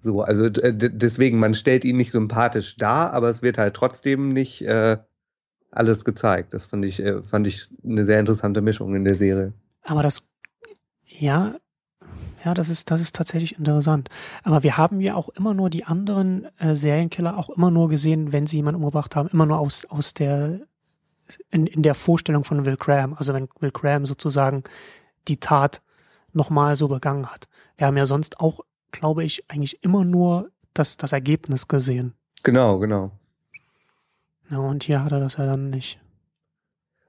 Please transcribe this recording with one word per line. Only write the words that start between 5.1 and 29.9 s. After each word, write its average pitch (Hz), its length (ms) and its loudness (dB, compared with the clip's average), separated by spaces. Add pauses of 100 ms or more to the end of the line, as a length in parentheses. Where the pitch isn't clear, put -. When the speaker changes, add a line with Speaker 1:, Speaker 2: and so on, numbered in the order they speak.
Speaker 1:
alles 113 340 2
gezeigt. 101 480 0
Das - 100 -10
fand 101 220 -6
ich, 98 160 -4
äh, 98 220 -2
fand 104 240 0
ich - 200 -8 (160)
eine 107 220 0
sehr 107 160 6
interessante 104 400 0
Mischung 104 340 -2
in 98 80 0
der 98 120 4
Serie. 95 360 2 (320)
Speaker 2:
Aber 151 200 0
das, 147 200 0 (840)
ja, 160 500 -2 (880)
ja, 170 100 -2
das 170 160 -4
ist, - 220 -6
das 165 100 0
ist - 140 -8
tatsächlich 165 420 -6
interessant. 147 520 0 (340)
Aber 156 180 4
wir 143 160 2
haben 180 240 2
ja 196 140 -2
auch 170 140 -6
immer 202 260 -2
nur 185 160 0
die 165 120 -6
anderen, 190 640 0 (140)
äh, 156 160 2
Serienkiller 165 640 0
auch - 120 -8
immer 175 220 4
nur 165 180 4
gesehen, 156 420 0
wenn 147 140 2
sie 156 120 -2
jemanden 147 240 0
umgebracht 147 340 -2
haben, 151 140 0
immer 160 180 4
nur 156 120 2
aus, 143 260 -4
aus - 280 -4
der, 147 480 -2 (880)
in, 160 160 2
in 160 160 -2
der 147 140 4
Vorstellung 160 480 0
von 143 220 -2
Will 135 120 -2
Graham. 143 380 0
Also 139 180 -4
wenn 135 140 -4 (120)
Will 139 120 -2
Graham 143 340 -2
sozusagen 139 580 -2 (640)
die 147 120 -2
Tat 143 420 2 (520)
nochmal 147 420 2
so 143 120 0
begangen 139 440 -4
hat. - 160 -20 (300)
Wir 143 100 2
haben 139 100 2
ja 139 80 4
sonst 139 340 -2
auch, 160 200 0 (320)
glaube 156 320 -2
ich, - 260 -8
eigentlich 147 340 -6
immer 190 220 2